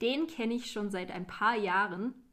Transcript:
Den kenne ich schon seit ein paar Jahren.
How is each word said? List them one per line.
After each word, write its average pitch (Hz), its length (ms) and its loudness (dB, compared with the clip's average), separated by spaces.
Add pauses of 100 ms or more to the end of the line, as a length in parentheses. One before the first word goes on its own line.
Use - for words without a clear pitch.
Den 269 260 2
kenne 233 280 -2
ich 240 180 -4
schon 208 180 -2
seit 180 200 -4
ein 180 160 -6
paar 220 280 2
Jahren. 202 600 2 (180)